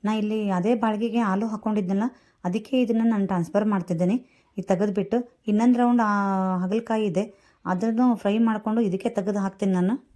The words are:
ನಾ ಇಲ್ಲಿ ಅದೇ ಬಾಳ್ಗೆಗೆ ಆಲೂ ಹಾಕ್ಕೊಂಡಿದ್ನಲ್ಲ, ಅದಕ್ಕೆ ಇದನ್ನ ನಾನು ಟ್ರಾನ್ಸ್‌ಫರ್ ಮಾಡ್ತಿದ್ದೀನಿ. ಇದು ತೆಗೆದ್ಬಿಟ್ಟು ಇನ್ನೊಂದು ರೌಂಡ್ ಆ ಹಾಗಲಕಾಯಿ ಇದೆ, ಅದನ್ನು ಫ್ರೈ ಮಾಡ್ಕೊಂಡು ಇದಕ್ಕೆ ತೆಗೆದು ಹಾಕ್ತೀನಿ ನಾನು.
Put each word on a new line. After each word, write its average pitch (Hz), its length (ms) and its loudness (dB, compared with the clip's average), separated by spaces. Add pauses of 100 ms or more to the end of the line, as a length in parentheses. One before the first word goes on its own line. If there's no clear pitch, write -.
ನಾ 208 80 0
ಇಲ್ಲಿ 214 380 -2
ಅದೇ 190 260 2
ಬಾಳ್ಗೆಗೆ 220 440 -2
ಆಲೂ 208 280 0
ಹಾಕ್ಕೊಂಡಿದ್ನಲ್ಲ, 208 560 -2 (400)
ಅದಕ್ಕೆ 220 380 -2
ಇದನ್ನ 226 240 0
ನಾನು 214 220 2
ಟ್ರಾನ್ಸ್‌ಫರ್ 190 380 0
ಮಾಡ್ತಿದ್ದೀನಿ. 185 520 0 (400)
ಇದು 190 100 -10
ತೆಗೆದ್ಬಿಟ್ಟು 202 500 0 (300)
ಇನ್ನೊಂದು 233 320 4
ರೌಂಡ್ 240 220 4
ಆ 208 100 2 (460)
ಹಾಗಲಕಾಯಿ 220 480 -2
ಇದೆ, 185 180 -2 (420)
ಅದನ್ನು 226 500 0
ಫ್ರೈ 202 220 -2
ಮಾಡ್ಕೊಂಡು 226 440 0
ಇದಕ್ಕೆ 196 280 0
ತೆಗೆದು 202 300 -2
ಹಾಕ್ತೀನಿ 196 320 -2
ನಾನು. 185 220 2 (220)